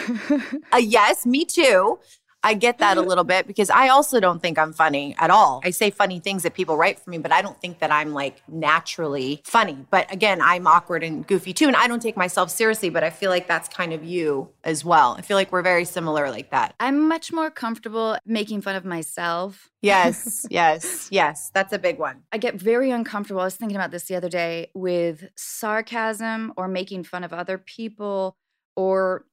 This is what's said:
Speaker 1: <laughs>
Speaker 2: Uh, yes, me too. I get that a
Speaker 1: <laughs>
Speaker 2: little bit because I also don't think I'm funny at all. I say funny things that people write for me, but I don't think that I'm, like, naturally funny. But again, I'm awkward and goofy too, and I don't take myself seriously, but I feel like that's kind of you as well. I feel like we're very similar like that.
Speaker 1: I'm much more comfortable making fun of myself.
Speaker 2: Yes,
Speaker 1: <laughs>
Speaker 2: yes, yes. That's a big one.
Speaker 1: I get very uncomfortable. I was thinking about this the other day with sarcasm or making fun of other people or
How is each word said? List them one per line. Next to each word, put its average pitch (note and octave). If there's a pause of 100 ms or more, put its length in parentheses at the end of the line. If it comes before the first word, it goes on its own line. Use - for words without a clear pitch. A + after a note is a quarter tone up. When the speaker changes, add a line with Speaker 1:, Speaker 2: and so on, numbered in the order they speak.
Speaker 1:
<laughs> B3+
Speaker 2:
Uh, -
yes, A3
me C4
too. A#3+ (440)
I A3
get A#3+
that G3+
a F#3
Speaker 1:
<laughs> F3+
Speaker 2:
little F3
bit F3+
because G3
I C4
also C4+
don't F3
think E3
I'm D#3
funny C#3+
at E3
all. E3
I F#3
say G3+
funny F#3
things F#3+
that E3
people D#3+
write F3
for F#3
me, E3+
but D#3
I E3+
don't G3
think F3
that D#3
I'm, D3+
like, C#3
naturally D3+
funny. F#3 (140)
But G#3+
again, F#3+
I'm F3+
awkward D#3+
and E3
goofy F#3
too, D4+
and C4
I A3+
don't A#3+
take -
myself F3+
seriously, A3
but E3
I E3
feel F#3+
like F3+
that's E3
kind E3+
of D#3
you D#3+ (120)
as D3+
well. D3+
I F3
feel G3+
like G3
we're F3+
very F3
similar D#3
like A#2
that. B2
Speaker 1:
I'm C#4
much E4
more D#4+
comfortable A3+
making G#3+
fun F#3+
of F#3
myself. F3 (140)
Speaker 2:
Yes, G3
Speaker 1:
<laughs> -
Speaker 2:
yes, E3+
yes. E3
That's G3
a G3+
big E3+
one. C3+
Speaker 1:
I A3+
get A#3+
very A#3+
uncomfortable. G#3
I F#3
was F#3+
thinking G#3
about F3
this E3+
the F#3
other F3+
day E3+
with F3 (100)
sarcasm A3
or F#3
making F#3
fun F3+
of E3+
other F3+
people G3+ (400)
or F#3+